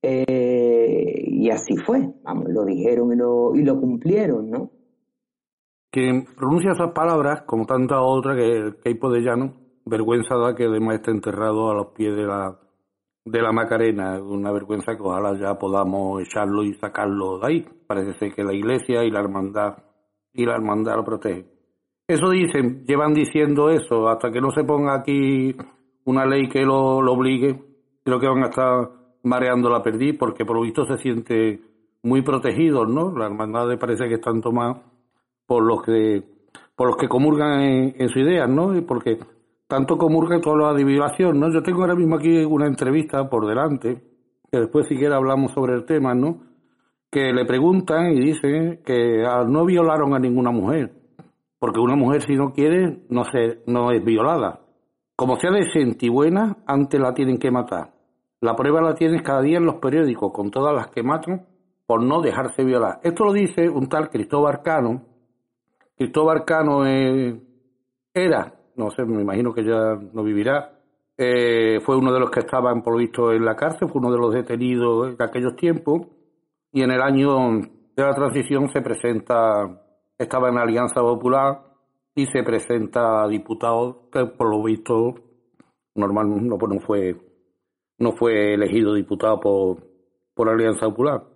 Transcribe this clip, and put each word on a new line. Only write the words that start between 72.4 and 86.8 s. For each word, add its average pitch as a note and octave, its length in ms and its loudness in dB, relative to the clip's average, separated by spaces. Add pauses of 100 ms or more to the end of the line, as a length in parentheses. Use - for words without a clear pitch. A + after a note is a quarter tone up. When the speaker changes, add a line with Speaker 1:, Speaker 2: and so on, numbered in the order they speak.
Speaker 2:
estaban, B2 420 -2
por A#2 100 -2
lo A#2 60 0
visto, A#2 320 0
en A2+ 120 2
la A2 120 0
cárcel, D#3+ 340 -4
fue D3 100 -4
uno B2 120 0
de A#2+ 80 2
los A#2+ 120 2
detenidos A#2+ 840 -2
de B2 60 -2
aquellos B2 320 -4
tiempos, E3 460 0 (720)
y C3+ 120 0
en B2+ 80 2
el B2+ 100 2
año C3+ 600 2 (340)
de C3+ 80 0
la C#3 100 2
transición C3+ 560 -2
se C3+ 120 -2
presenta, A2 1000 -2 (380)
estaba B2+ 300 0
en A#2+ 100 0
Alianza A#2+ 420 0
Popular, B2+ 640 0 (500)
y C#3 140 -2
se B2+ 160 -2
presenta A2+ 800 0
a G#2+ 40 0
diputado, A#2 840 -4
que C3 140 0
por A2+ 260 -2
lo G#2+ 100 0
visto, A2+ 540 0 (800)
normal, G#2 520 0
no, G#2 120 -4
pues G2+ 160 -2
no G2 40 -4
fue, F#2+ 360 -2 (800)